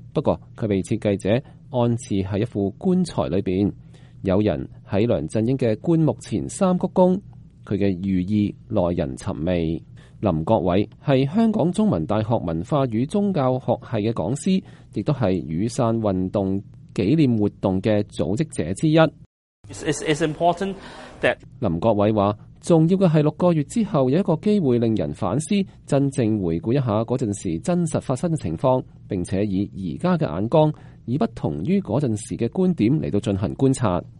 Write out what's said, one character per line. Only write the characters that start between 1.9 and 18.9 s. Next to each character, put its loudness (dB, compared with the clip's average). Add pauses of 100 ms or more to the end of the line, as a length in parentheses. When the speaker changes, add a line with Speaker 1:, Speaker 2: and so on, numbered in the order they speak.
Speaker 1:
置 -6
喺 -2
一 0
副 -2
棺 0
材 -2
裏 0
邊。 0 (520)
有 2
人 0 (220)
喺 0
梁 0
振 0
英 0
嘅 0
棺 2
木 2
前 -6
三 0
鞠 -2
躬， 2 (460)
佢 -2
嘅 2 (200)
寓 2
意 0 (140)
耐 0 (160)
人 -2
尋 -6
味。 0 (380)
林 0
國 2
偉 2 (160)
係 2
香 2
港 0
中 0
文 0
大 0
學 0
文 -4
化 0
與 -2
宗 -2
教 0
學 0
系 -2
嘅 0
講 -2
師， 0 (300)
亦 -4
都 0
係 0
雨 -2
傘 0
運 0
動 0 (320)
紀 2
念 4
活 2 (140)
動 0
嘅 2
組 -4
織 -2
者 -4
之 -2
一。 4 (720)